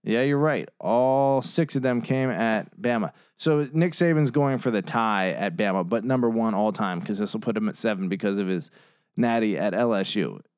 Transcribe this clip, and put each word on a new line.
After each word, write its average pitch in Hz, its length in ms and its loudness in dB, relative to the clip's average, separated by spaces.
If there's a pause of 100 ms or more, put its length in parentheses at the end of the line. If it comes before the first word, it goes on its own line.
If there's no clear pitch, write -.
Yeah, 110 200 0
you're 143 160 2
right. 143 300 0 (120)
All 131 600 2
six - 340 -2
of 131 60 0
them 123 180 2
came 131 300 0
at 110 500 -2
Bama. 117 320 0 (240)
So 147 360 2
Nick 165 200 2
Saban's 156 380 2
going 139 280 2
for 127 120 0
the 104 120 2
tie 104 480 0
at 87 260 -4
Bama, 95 320 0
but 110 160 0
number 123 260 2
one 113 240 0
all 107 180 0
time, 92 280 -4
'cause 101 180 -6
this 104 160 -2
will 113 60 -4
put 110 160 -4
him 107 120 -2
at - 80 -6
seven 95 320 -2
because 98 300 -2
of 98 100 -2
his 90 220 -4 (460)
natty 117 420 0
at 92 160 -2
L 117 200 0
S 98 220 -2
U. 57 240 -4 (180)